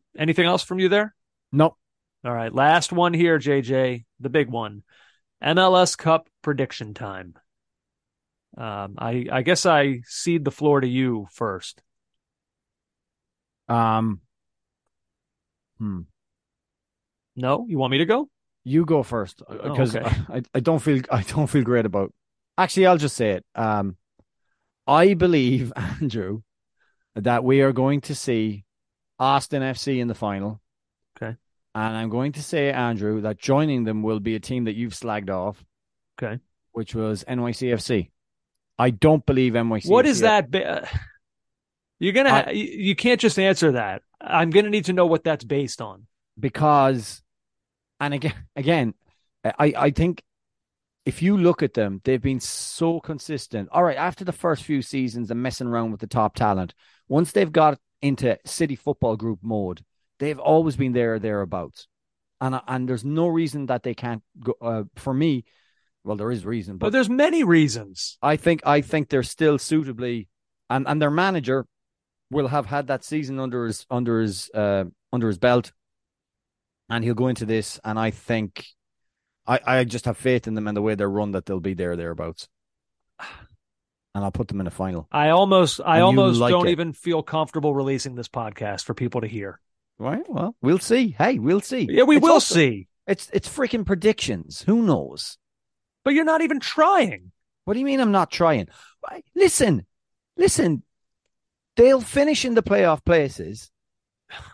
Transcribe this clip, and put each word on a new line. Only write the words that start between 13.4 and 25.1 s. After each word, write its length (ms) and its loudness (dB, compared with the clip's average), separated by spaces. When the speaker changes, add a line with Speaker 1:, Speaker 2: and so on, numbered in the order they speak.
Speaker 2:
Um, 540 0
hmm. 240 -8
Speaker 1:
No, 320 -2
you 100 -4
want 140 -2
me 80 2
to 60 2
go? 240 0
Speaker 2:
You 220 2
go 180 2
first, 380 -6
uh, 200 -16
Speaker 1:
Oh, 140 -6
Speaker 2:
'cause 200 2
Speaker 1:
okay. 200 -2
Speaker 2:
I, 140 -6
I 60 -2
don't 200 2
feel, 220 2
I 120 0
don't 240 -2
feel 160 2
great 220 2
about. 280 -4
Actually, 300 2
I'll 100 6
just 180 -2
say 160 0
it. 140 -4
Um, 420 -2
I 280 6